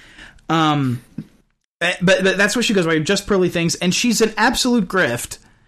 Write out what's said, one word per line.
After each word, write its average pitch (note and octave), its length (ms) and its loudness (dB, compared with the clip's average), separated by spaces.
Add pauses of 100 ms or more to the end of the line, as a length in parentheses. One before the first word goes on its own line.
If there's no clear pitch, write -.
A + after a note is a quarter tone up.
(500)
Um, D3 520 0 (800)
eh, F3 200 -2
but, F#3 220 2
but F#3+ 140 2
that's G3+ 180 0
what A#3+ 100 0
she A3+ 80 0
goes F#3 120 2
by, D#3+ 140 2
Just F#3+ 280 -2
Pearly F#3 220 2
Things, E3+ 260 -2
and F3 180 -2
she's A3+ 280 0
an A3 160 0
absolute A#3 500 0
grift. D3 520 -2 (280)